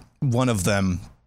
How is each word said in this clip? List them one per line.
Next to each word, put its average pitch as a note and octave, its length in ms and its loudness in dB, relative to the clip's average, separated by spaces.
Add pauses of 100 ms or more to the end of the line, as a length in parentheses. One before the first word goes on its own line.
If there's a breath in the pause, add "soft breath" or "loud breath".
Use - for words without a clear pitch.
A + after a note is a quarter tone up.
(200)
One B2+ 300 2
of G2+ 160 0
them G2 340 0 (280)